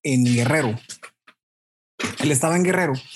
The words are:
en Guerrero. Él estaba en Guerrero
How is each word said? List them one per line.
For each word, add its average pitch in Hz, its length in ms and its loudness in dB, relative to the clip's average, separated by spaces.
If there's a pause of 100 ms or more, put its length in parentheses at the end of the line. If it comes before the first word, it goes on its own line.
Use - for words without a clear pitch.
en 127 220 2
Guerrero. 120 540 0 (1400)
Él 151 100 0
estaba 160 260 0
en 180 80 2
Guerrero 180 280 0 (240)